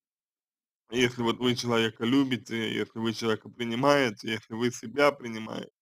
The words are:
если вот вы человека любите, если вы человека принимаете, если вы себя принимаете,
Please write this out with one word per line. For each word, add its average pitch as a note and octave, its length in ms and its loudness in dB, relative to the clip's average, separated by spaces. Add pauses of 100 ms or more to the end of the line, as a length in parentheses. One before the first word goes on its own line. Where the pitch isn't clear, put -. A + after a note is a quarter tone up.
(920)
если A#2+ 320 2
вот A2+ 160 2
вы B2 160 2
человека A#2 500 0
любите, A#2 720 0
если G#2+ 240 -4
вы A2+ 160 -2
человека A2 340 -2
принимаете, A#2+ 840 0
если A2 220 -8
вы A#2+ 160 -2
себя C3+ 420 2
принимаете, A2+ 680 -10